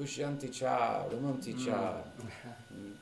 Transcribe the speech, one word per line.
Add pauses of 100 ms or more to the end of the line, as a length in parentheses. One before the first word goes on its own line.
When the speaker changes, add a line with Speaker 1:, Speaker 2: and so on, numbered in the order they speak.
Speaker 1:
Pushyanti
cha,
ramanti (120)
cha. (260)
Speaker 2:
Mm.
Speaker 1:
Mm,